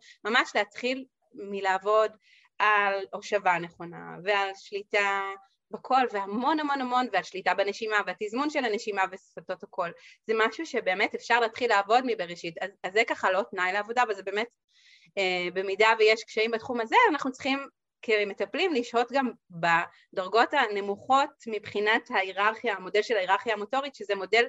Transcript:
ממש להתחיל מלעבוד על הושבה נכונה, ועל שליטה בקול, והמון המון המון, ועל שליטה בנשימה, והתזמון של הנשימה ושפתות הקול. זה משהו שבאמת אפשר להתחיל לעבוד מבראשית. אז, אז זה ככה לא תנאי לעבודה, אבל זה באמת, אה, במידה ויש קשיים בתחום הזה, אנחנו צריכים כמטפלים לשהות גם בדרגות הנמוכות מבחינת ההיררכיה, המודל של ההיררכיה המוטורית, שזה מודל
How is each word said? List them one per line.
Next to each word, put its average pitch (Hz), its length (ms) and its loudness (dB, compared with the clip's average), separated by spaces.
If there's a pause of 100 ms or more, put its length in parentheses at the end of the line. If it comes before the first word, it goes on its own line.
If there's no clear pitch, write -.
(240)
ממש 233 300 0
להתחיל 254 500 -4 (300)
מלעבוד 196 800 0 (460)
על 202 540 2
הושבה 190 460 0
נכונה, 170 640 -12
ועל 196 300 0
שליטה 202 640 -2 (500)
בקול, 254 420 2
והמון 226 480 -2
המון 277 200 -2
המון, 254 320 0
ועל 180 100 0
שליטה 185 320 -2
בנשימה, 202 420 -2 (100)
והתזמון 214 440 -4
של 294 140 -2
הנשימה 208 380 -2 (100)
ושפתות 185 500 -12
הקול. 180 300 -6 (340)
זה 220 100 -2
משהו 226 300 0
שבאמת 202 480 -2
אפשר 233 260 2
להתחיל 233 300 0
לעבוד 214 360 4
מבראשית. 175 540 -6
אז, 190 100 -6 (120)
אז 185 100 -6
זה 220 160 4
ככה 220 220 0
לא 190 200 2
תנאי 185 220 0
לעבודה, 214 300 0
אבל 220 120 0
זה 196 80 -10
באמת, 202 240 -4 (720)
אה, 180 360 0
במידה 196 440 4
ויש 220 260 6
קשיים 220 260 -2
בתחום 233 300 -4
הזה, 233 160 0 (140)
אנחנו 277 220 -2
צריכים 277 340 -4 (360)
כמטפלים 214 720 0
לשהות 240 380 0
גם 254 180 0 (200)
בדרגות 175 1000 0
הנמוכות 226 800 0 (160)
מבחינת 214 640 -2
ההיררכיה, 202 640 0
המודל 185 280 0
של 220 140 -2
ההיררכיה 196 380 0
המוטורית, 262 400 -4
שזה 202 200 -6
מודל 196 340 2